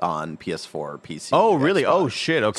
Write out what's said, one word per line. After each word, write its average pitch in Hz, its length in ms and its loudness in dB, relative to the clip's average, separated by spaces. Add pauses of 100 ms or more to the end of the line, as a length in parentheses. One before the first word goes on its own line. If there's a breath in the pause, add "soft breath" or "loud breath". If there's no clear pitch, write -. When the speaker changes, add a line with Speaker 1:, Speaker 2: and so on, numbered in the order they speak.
Speaker 1:
on 80 360 -2
P - 140 -6
S 78 140 -6
four, 73 320 -8
P 76 220 -14
C, - 120 -14
Speaker 2:
Oh, 190 240 4
really? 151 280 2
Speaker 1:
Xbox. 95 80 -2
Speaker 2:
Oh, 170 160 4
shit. 135 360 0
Okay, 107 160 0